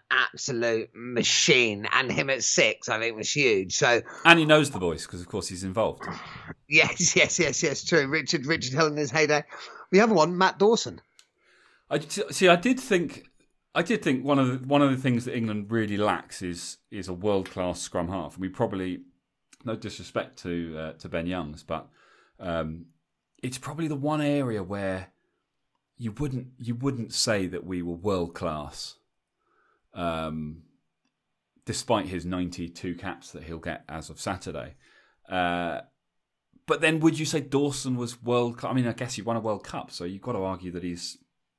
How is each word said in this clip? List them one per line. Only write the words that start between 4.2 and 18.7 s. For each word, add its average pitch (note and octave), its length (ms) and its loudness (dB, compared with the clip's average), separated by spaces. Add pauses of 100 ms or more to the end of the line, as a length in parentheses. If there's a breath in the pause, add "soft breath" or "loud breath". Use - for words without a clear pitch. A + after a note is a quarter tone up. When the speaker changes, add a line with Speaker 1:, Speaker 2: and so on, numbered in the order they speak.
Speaker 2:
And E3+ 140 10
he D#3+ 60 2
knows D3+ 260 6
the F#2+ 100 -8
boys, E2 260 -2
'cause, F2+ 140 -12
of F2+ 80 -14
course, F#2+ 200 -6
he's F2+ 160 -8
involved. F#2+ 440 -2
Speaker 1:
<sighs> F2 60 -10 (560 loud breath)
Yes, D#3 460 2
yes, D3+ 220 4
yes, D3 240 2
yes, C#3+ 200 0
true. D3+ 260 4
Richard, C#3+ 360 -2
Richard C3 300 -2
Hill D#3 140 4
in D3 100 -2
his D3 120 -2
heyday. D3+ 340 4 (460 loud breath)
The F#3 120 8
other A3+ 100 6
one, E3+ 240 6
Matt F#3 220 4
Dawson. G#3 420 2 (880 soft breath)
Speaker 2:
I C#3+ 80 0
d-, - 340 -6
see, D#3+ 160 4
I F3 100 10
did B3 220 2
think, - 460 -2 (500)
I D3 60 2
did D3 220 0
think C3 200 2
one C#3 160 4
of C3 100 4
the, C3 200 -4
one C#3+ 140 6
of C#3 80 6
the B2+ 80 2
things B2 260 2
that - 100 -4
England G#2+ 360 -2
really G#2+ 260 2
lacks G2 460 0
is, F2 340 -8 (140)
is F#2+ 180 -10
a F#2 60 -6
world-class F#2 640 -2
scrum F2 280 -4
half. F2+ 260 -6
And F#2 80 -10
we F#2+ 80 -4
probably, F#2 500 -2 (640)